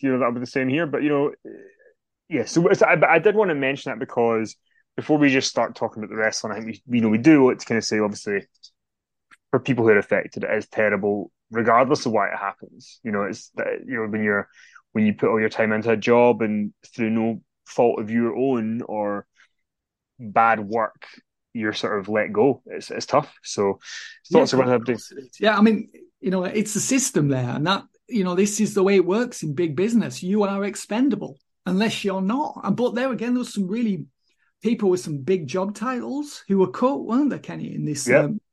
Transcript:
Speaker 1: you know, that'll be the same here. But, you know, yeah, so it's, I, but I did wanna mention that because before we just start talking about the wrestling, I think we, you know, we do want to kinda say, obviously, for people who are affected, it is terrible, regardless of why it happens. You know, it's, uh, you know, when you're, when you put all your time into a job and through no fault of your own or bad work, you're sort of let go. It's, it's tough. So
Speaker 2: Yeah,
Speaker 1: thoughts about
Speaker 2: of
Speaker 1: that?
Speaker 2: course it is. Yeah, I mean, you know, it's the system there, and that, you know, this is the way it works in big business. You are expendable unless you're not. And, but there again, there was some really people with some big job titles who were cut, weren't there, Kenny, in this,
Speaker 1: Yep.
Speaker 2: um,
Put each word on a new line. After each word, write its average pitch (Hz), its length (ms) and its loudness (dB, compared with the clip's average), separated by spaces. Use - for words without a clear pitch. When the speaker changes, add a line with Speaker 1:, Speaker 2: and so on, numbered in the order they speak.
Speaker 1:
you 135 100 0
know, 127 60 0
that'll 120 160 0
be 123 60 -6
the 120 60 -8
same 131 220 -2
here. 156 180 0
But, 135 160 -4
you 147 60 0
know, 143 240 0
yeah, 131 160 -2
so 170 240 2
it's, 196 140 4
I, 170 140 4
but 156 120 4
I 165 100 6
did 202 160 4
wanna 196 200 2
mention 139 360 -4
that 113 80 -8
because 110 580 -2
before 147 220 2
we 143 120 6
just 131 180 2
start - 260 -2
talking 113 280 -6
about 104 80 -10
the 110 100 -6
wrestling, 110 320 -2
I 101 40 -8
think 110 300 -12
we, 120 120 0
you 113 40 2
know, 113 60 4
we 107 100 4
do 143 260 8
want 123 160 4
to - 60 -16
kinda 113 160 0
say, 107 180 -2
obviously, 104 460 -4
for 131 100 2
people 120 240 0
who 113 60 6
are 104 80 8
affected, - 460 -2
it - 60 -4
is 107 180 -4
terrible, 104 640 -2
regardless 120 560 2
of 113 60 -2
why 101 160 2
it 85 80 -8
happens. - 680 -12
You 110 100 -6
know, 101 100 0
it's, - 360 -8
uh, 107 60 -2
you 127 100 -8
know, 110 120 -4
when 107 140 -2
you're, 101 260 0
when 110 140 2
you 104 80 2
put 95 160 2
all 110 100 2
your 110 80 0
time 110 240 0
into 107 180 0
a 110 60 4
job 117 460 4
and 107 300 -2
through 110 160 -2
no 113 320 -2
fault 120 360 2
of 107 100 -6
your 117 260 0
own 117 460 -2
or 104 440 -6
bad 113 420 2
work, 107 460 -6
you're 110 180 -4
sort 104 260 -4
of 98 100 -8
let 107 240 -2
go. 120 340 2
It's, - 240 -12
it's 113 160 -8
tough. 143 260 0
So 98 360 -2
Speaker 2:
Yeah, 160 120 6
Speaker 1:
thoughts 131 120 2
about 127 160 4
Speaker 2:
of 120 160 2
Speaker 1:
that? 123 80 -2
Speaker 2:
course - 200 -8
it - 60 -18
is. - 120 -20
Yeah, 208 160 2
I 208 60 4
mean, 214 280 2
you 185 100 -4
know, 180 140 -2
it's - 300 -4
the 190 60 -2
system 180 480 0
there, 127 220 0
and 143 160 -2
that, 190 180 0
you 202 160 -2
know, 180 100 -2
this 202 260 0
is 208 140 0
the 202 80 2
way 196 140 4
it 180 100 6
works 233 360 -2
in 151 120 -4
big 165 200 -2
business. 185 480 -2
You 202 220 0
are 196 200 -2
expendable 208 720 -4
unless 196 380 -2
you're 190 160 -2
not. 233 420 -4
And, 202 140 -2
but 226 180 -2
there 254 180 -2
again, 233 220 -4
there 247 60 -2
was - 140 -8
some 196 140 -4
really 208 380 -4
people 208 280 0
with 180 100 2
some 151 220 -8
big 175 240 -2
job 185 280 -4
titles 254 760 -8
who 196 100 2
were 185 120 4
cut, 269 340 0
weren't 254 260 2
there, 170 80 -6
Kenny, 160 360 -10
in 151 100 -6
this, 147 240 -4
Speaker 1:
Yep. 165 160 6
Speaker 2:
um, - 160 -4